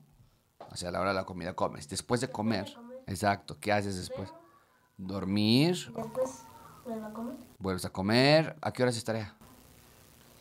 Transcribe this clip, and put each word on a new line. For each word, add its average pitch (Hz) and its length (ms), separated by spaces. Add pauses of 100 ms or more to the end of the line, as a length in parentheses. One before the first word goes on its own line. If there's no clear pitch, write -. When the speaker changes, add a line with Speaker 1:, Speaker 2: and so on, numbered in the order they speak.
(680)
Speaker 1:
O - 60
sea, 87 140
a - 20
la 90 80
hora 95 120
de 98 40
la 92 100
comida 90 300
comes. - 340
Después 117 320
de 120 60
Speaker 2:
Después - 20
de - 20 (360)
Speaker 1:
comer. - 80
Speaker 2:
comer. - 320
Speaker 1:
Exacto. 101 520
¿Qué 104 120
haces 101 240
después? 90 340
Speaker 2:
Veo. - 100 (580)
Speaker 1:
Dormir. 107 1000
Speaker 2:
Después - 480 (420)
vuelvo 220 220
a 214 60
comer. 233 220 (220)
Speaker 1:
Vuelves - 280
a - 60
comer. 131 680
¿A 107 120
qué 127 100
horas 123 140
es 113 80
tarea? 110 300 (1040)